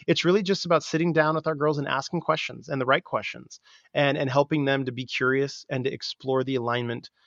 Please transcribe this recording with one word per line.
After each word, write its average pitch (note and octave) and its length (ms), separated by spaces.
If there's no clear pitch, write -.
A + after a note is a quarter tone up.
it's E3 200
really F#3+ 180
just F#3 220
about E3 180
sitting E3 300
down D#3 200
with D#3 140
our D#3+ 80
girls D3 240
and C#3 80
asking C3+ 320
questions D3 500
and C#3 100
the C3 60
right C#3 180
questions - 560
and, C#3+ 240
and C#3 100
helping C#3+ 360
them C3+ 200
to B2+ 60
be B2 160
curious C3+ 600
and B2+ 180
to C3 60
explore C3 520
the C3+ 120
alignment, A#2+ 540